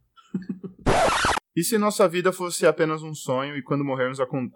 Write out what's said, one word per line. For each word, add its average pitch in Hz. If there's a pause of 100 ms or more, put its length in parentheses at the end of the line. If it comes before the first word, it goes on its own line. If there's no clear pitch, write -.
(1600)
E 170
se 220
nossa 208
vida 175
fosse 180
apenas 156
um 156
sonho 139
e 131
quando 143
morrermos 131
acon-, 127